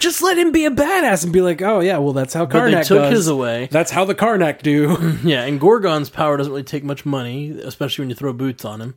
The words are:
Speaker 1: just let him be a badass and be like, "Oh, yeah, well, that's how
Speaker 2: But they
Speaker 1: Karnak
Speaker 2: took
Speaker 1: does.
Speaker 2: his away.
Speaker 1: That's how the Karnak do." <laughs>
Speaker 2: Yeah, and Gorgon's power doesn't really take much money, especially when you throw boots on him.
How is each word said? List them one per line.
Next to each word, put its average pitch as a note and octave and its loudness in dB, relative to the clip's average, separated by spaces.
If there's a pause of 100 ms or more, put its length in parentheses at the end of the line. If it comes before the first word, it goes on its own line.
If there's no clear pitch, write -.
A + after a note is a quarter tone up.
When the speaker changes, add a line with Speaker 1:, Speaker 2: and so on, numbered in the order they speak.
Speaker 1:
just E4 -2
let F#4 2
him E4+ 4
be D#4 4
a D4+ 2
badass C#4+ 0
and E3+ -4
be F#3 4
like, F3+ 0
"Oh, G#3 2
yeah, F3+ 2
well, C#3+ 0
that's C3+ -2
how E3 -2
Speaker 2:
But - 2
they - 2
Speaker 1:
Karnak D#3+ 2
Speaker 2:
took F#3+ 6
Speaker 1:
does. C#3+ 4
Speaker 2:
his G3 2
away. B2+ -2
Speaker 1:
That's D#3+ 0
how F3 0
the G3 -2
Karnak F#3+ 0
do." D3+ 2
<laughs> A#2 -4
Speaker 2:
Yeah, C#3 2
and C#3+ -4
Gorgon's D#3 2
power D3+ 0
doesn't C#3+ -2
really C#3 -8
take C#3+ -8
much C#3+ -8
money, C#3 -6
especially - -8
when C3+ -4
you A#2+ -8
throw C3+ -6
boots B2 -6
on G#2+ -10
him. A#2+ -12